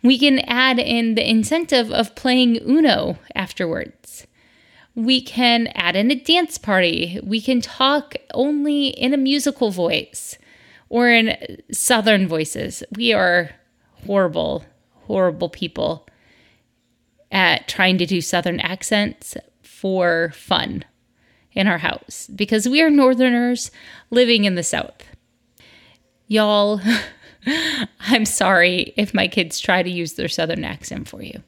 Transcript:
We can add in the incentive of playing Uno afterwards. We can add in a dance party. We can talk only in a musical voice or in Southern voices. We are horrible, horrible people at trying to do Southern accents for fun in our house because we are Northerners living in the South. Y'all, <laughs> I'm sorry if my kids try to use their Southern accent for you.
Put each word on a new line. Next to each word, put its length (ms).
We 160
can 220
add 380
in 360
the 140
incentive 640
of 240
playing 480
Uno 560
afterwards. 920
We 260
can 480
add 280
in 140
a 40
dance 440
party. 680
We 160
can 200
talk 540
only 560
in 240
a 60
musical 520
voice 680
or 220
in 260
Southern 560
voices. 560
We 180
are 380
horrible, 580
horrible 420
people 580
at 340
trying 320
to 80
do 140
Southern 400
accents 760
for 720
fun 500
in 140
our 120
house 500
because 400
we 120
are 100
Northerners 840
living 340
in 100
the 80
South. 400
Y'all, 580
<laughs> 1120
I'm 240
sorry 720
if 180
my 140
kids 320
try 220
to 80
use 240
their 140
Southern 360
accent 440
for 140
you. 260